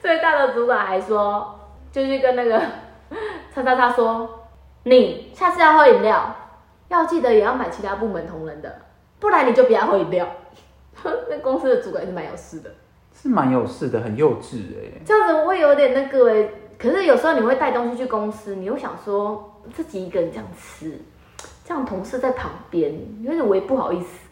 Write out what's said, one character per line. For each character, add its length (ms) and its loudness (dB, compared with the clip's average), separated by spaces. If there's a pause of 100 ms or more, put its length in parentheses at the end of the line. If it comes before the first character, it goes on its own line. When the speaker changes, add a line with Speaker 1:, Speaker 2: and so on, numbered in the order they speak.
Speaker 1:
最 200 0
大 140 4
的 180 2
主 140 0
管 180 2
还 160 -2
说， 600 -2 (320)
就 120 -2
去 140 -2
跟 160 2
那 100 -2
个 160 2 (920)
叉 80 -6
叉 140 2
叉 120 4
说 400 0 (540)
，“你 500 4
下 200 0
次 80 -4
要 140 8
喝 120 8
饮 160 6
料， 320 0 (540)
要 160 0
记 160 -2
得 120 2
也 80 6
要 140 0
买 160 -6
其 140 -12
他 100 -6
部 140 -6
门 180 -8
同 220 -12
仁 120 -14
的， 140 -14 (460)
不 80 0
然 200 4
你 60 2
就 100 6
不 80 4
要 140 2
喝 100 2
饮 140 0
料。” 160 -2 (760)
<laughs> 260 -6
那 80 -6
公 220 -2
司 80 -2
的 120 4
主 120 -10
管 120 -6
是 60 -10
蛮 140 -8
有 100 -12
事 260 -16
的。 100 -18 (440)
Speaker 2:
是 140 -8
蛮 240 2
有 120 2
事 240 -6
的， 120 0
很 160 -6
幼 240 2
稚 160 -14 (180)
欸。 300 -16
Speaker 1:
这 120 2
样 120 4
子 160 2
会 160 0
有 160 6
点 180 4
那 140 0
个 240 4
欸， 180 2 (260)
可 140 0
是 140 0
有 120 6
时 120 0
候 60 2
你 60 2
会 140 2
带 160 0
东 220 -2
西 40 -8
去 100 -6
公 260 -4
司， 240 -12
你 80 -10
又 120 -6
想 140 -10 (140)
说 560 -6 (120)
自 120 -10
己 200 -10
一 60 -12
个 100 -2
人 120 -4
这 60 -12
样 60 -12 (160)
吃， 400 -16 (640)
这 80 -10
样 120 -4
同 180 -8
事 160 -8
在 140 -2
旁 180 -8 (180)
边， 240 -2 (300)
有 80 -6
点 180 -2
微 120 2
不 160 -4
好 160 -2
意 80 -4
思。 180 -14 (140)